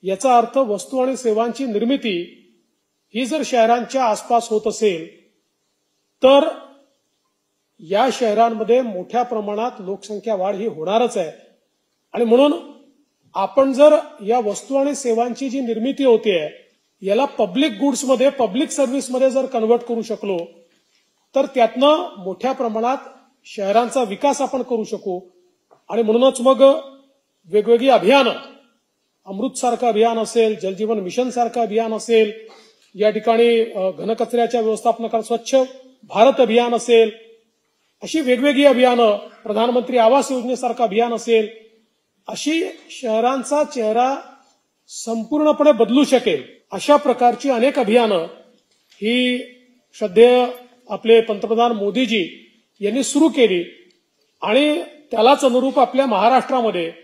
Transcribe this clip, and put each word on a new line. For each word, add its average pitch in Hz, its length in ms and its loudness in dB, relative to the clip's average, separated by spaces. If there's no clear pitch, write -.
याचा 196 320 0
अर्थ 233 220 0
वस्तू 226 400 -4
आणि 254 180 -2
सेवांची 226 500 -2
निर्मिती 220 720 -4
ही 240 120 -4
जर 294 180 -4
शहरांच्या 240 600 0
आसपास 226 440 -2
होत 214 180 -2
असेल, 202 400 -2
तर 277 260 6
या 190 320 0
शहरांमध्ये 226 720 0
मोठ्या 208 400 -4
प्रमाणात 220 580 -6
लोकसंख्या 202 540 -8
वाढ 190 200 -2
ही 196 120 -6
होणारच 208 500 -2
आहे 165 140 -4
आणि 233 100 0
म्हणून 254 280 4
आपण 262 380 0
जर 294 240 6
या 220 180 0
वस्तू 208 360 -6
आणि 277 180 0
सेवांची 240 560 -4
जी 269 100 -6
निर्मिती 247 440 -4
होतेय, 214 440 2
याला 202 220 0
public 233 400 -2
गुड्समध्ये, 254 560 0
public 254 400 -2
सर्व्हिसमध्ये 262 600 -2
जर 262 160 -2
convert 233 360 0
करू 226 200 -6
शकलो, 202 360 -6
तर 269 120 0
त्यातनं 269 600 2
मोठ्या 190 340 -6
प्रमाणात 240 560 -4
शहरांचा 226 580 -2
विकास 226 360 -2
आपण 254 220 -4
करू 226 240 -4
शकू 190 320 -8
आणि 214 120 -2
म्हणूनच 240 380 2
मग 262 220 4
वेगवेगळी 214 420 2
अभियानं 233 420 4
अमृतसारखं 240 640 -4
अभियान 226 300 2
असेल, 220 440 0
जलजीवन 208 360 -4
मिशनसारखं 233 640 -4
अभियान 220 320 -2
असेल, 220 400 0
या 208 160 2
ठिकाणी, 226 600 2
अ, 190 180 -4
घनकचऱ्याच्या 226 720 -2
व्यवस्थापनाखाली 220 600 -2
स्वच्छ 226 320 -6
भारत 240 380 2
अभियान 240 340 2
असेल, 226 360 2
अशी 311 180 -4
वेगवेगळी 262 440 2
अभियानं, 240 520 4
प्रधानमंत्री 240 540 -2
आवास 254 340 4
योजनेसारखं 247 520 -4
अभियान 226 300 0
असेल, 226 340 0
अशी 311 360 -4
शहरांचा 254 760 -2
चेहरा 247 520 -2
संपूर्णपणे 294 840 0
बदलू 233 320 2
शकेल, 202 380 0
अशा 285 240 2
प्रकारची 247 540 0
अनेक 254 280 0
अभियानं 220 400 2
ही 247 360 -2
श्रद्धेय 233 500 4
आपले 226 320 4
पंतप्रधान 226 520 -2
मोदीजी 202 800 -4
यांनी 208 220 -2
सुरू 285 260 2
केली 208 600 0
आणि 294 400 0
त्यालाच 247 340 4
अनुरूप 254 340 0
आपल्या 269 280 0
महाराष्ट्रामध्ये 220 840 0